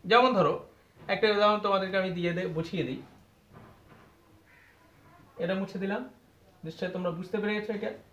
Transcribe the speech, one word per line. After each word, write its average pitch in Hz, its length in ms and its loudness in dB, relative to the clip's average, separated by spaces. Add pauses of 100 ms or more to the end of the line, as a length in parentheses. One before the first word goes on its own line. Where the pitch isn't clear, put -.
যেমন 247 300 6
ধরো, 151 320 2 (420)
একটা 208 240 2
উদাহরণ 208 280 4
তোমাদেরকে 196 360 0
আমি 185 140 0
দিয়ে 170 220 -2
দে-, 165 160 -4
বুঝিয়ে 160 360 -4
দিই। 127 180 -6 (2250)
এটা 175 160 0
মুছে 190 240 -4
দিলাম, 208 320 -4 (540)
নিশ্চয়ই 175 260 -6
তোমরা 175 200 -2
বুঝতে 180 280 -6
পেরে 208 160 0
গেছো 208 180 -4
এটা। 208 180 -4 (220)